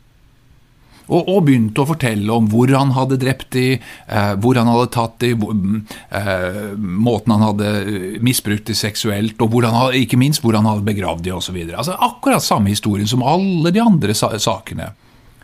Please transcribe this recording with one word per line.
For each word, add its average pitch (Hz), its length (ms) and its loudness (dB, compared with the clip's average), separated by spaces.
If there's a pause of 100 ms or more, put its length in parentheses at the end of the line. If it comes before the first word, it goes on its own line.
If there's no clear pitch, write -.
(1080)
Og, 170 160 2
og 185 220 2
begynte 117 340 4
å 139 80 0
fortelle 110 460 -2
om 113 180 2
hvor 123 240 4
han 135 160 2
hadde 131 300 0
drept 131 340 -4
de, 127 240 2
eh, - 520 -4 (100)
hvor 127 180 4
han 117 80 4
hadde 117 240 2
tatt 113 320 -4
de, 120 160 2
hvor, 107 160 -2
mm, 101 220 -2 (420)
eh, 95 400 -4 (160)
måten 107 560 0
han 107 140 4
hadde, 104 340 0
eh, 98 400 -6
misbrukt 107 480 -2
de 107 80 -4
seksuelt, 107 640 -4
og 113 140 2
hvor 120 100 2
han 113 140 2
ha-, 127 180 2
ikke 127 240 2
minst 147 240 2
hvor 110 140 2
han 110 100 2
hadde 104 160 -2
begravd 90 400 -4
de 92 80 -4
og 85 120 -8
så 92 120 -8
videre. 85 240 -8
Altså 175 160 -6
akkurat 240 480 0
samme 117 300 2
historien 104 340 0
som 127 160 0
alle 175 480 2
de 214 80 2
andre 151 360 4
sa-, 110 200 -2
sakene. 101 560 -6 (500)